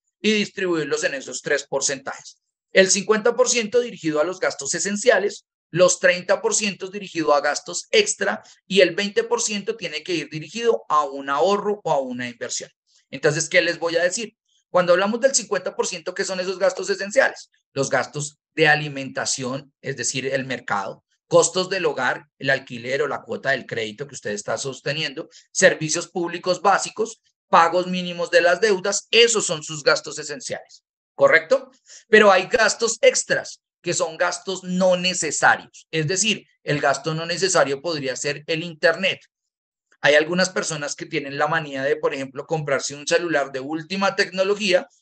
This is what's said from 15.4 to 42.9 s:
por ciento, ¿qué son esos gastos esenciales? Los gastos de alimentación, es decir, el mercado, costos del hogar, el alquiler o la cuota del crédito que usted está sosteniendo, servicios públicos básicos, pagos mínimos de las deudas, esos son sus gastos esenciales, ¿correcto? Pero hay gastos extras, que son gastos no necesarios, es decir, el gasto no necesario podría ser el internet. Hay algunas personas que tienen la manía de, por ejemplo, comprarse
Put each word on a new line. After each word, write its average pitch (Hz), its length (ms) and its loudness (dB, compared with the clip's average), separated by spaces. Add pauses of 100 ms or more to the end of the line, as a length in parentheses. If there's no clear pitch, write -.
por 233 100 -2
ciento, 180 280 -6
¿qué 196 100 -4
son 185 160 -4
esos 185 180 -4
gastos 185 320 0
esenciales? 202 600 -4 (240)
Los 135 160 -2
gastos - 480 -4 (180)
de 156 140 4
alimentación, 135 1120 -4
es 135 160 -8
decir, 123 300 -4
el 135 180 -2
mercado, 104 580 -6 (240)
costos 170 420 2
del 185 160 -2
hogar, 135 420 -2 (100)
el 135 120 -2
alquiler 127 520 -2
o 143 80 0
la 123 120 -6
cuota 113 300 -4
del 123 140 -2
crédito 110 420 -8
que 123 80 -18
usted 110 160 -8
está 104 260 -4
sosteniendo, 139 680 -8 (240)
servicios 160 560 2
públicos 175 540 -4
básicos, 202 580 0 (300)
pagos 175 380 6
mínimos 175 440 -4
de 175 80 6
las 175 220 4
deudas, 196 500 0
esos 220 340 4
son 156 180 -4
sus 151 200 -10
gastos 151 340 2
esenciales, 143 680 -12 (280)
¿correcto? 160 580 4 (360)
Pero 214 240 8
hay 185 160 4
gastos 226 540 0
extras, 180 600 0 (180)
que 175 140 -4
son 160 240 -4
gastos 180 460 -4
no 180 340 2
necesarios, 160 920 0
es 156 160 0
decir, 190 380 0 (180)
el 147 180 -2
gasto 151 320 0
no 165 120 -6
necesario 170 560 0
podría 135 360 -4
ser 147 300 -6
el 165 160 -4
internet. 170 560 0 (840)
Hay 147 140 6
algunas 175 340 2
personas 151 460 -6
que 170 100 -12
tienen 139 320 -6
la 151 100 0
manía 147 360 -4
de, 147 120 0
por 156 180 -2
ejemplo, 135 320 -8
comprarse 143 500 -4